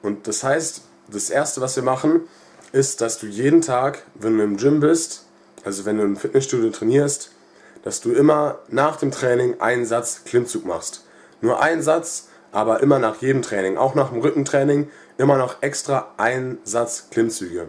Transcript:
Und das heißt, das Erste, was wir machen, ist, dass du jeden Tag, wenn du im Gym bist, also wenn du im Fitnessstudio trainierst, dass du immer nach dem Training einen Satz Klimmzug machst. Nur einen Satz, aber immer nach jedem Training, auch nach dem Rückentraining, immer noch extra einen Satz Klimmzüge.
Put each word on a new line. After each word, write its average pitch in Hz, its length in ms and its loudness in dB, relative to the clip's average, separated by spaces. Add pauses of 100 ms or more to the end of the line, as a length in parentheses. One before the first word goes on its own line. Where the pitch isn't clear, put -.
Und 101 260 -6
das - 160 -6
heißt, 151 380 -2 (260)
das 101 200 -6
Erste, 143 320 -2
was 127 140 -2
wir 131 80 -2
machen, 156 460 2 (420)
ist, - 300 0
dass 113 180 -2
du 110 80 -10
jeden 131 340 4
Tag, 135 440 -2 (100)
wenn 110 240 0
du 104 60 4
im 101 120 -2
Gym 143 220 4
bist, 160 480 0 (380)
also 98 200 -8
wenn 107 140 0
du 104 60 2
im 101 120 0
Fitnessstudio 127 540 0
trainierst, 139 640 0 (500)
dass - 180 -8
du 117 120 -2
immer 147 560 2
nach 147 300 0
dem 139 120 -2
Training 123 500 0
einen 120 240 0
Satz 117 400 -4
Klimmzug - 400 -2
machst. - 400 -8 (360)
Nur 120 200 2
einen 160 220 2
Satz, 160 460 -2 (240)
aber 110 320 2
immer 135 160 6
nach 110 160 0
jedem 131 260 0
Training, 95 360 -2
auch 131 180 2
nach 131 140 2
dem 120 100 -4
Rückentraining, 143 680 2 (300)
immer 139 180 4
noch 127 240 -2
extra 139 580 -4
einen 127 440 -2
Satz 117 480 -4
Klimmzüge. 90 580 -2